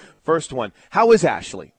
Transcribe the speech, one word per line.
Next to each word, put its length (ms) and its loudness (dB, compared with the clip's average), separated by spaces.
First 300 -2
one, 200 -6
how 220 4
is 120 6
Ashley? 540 -6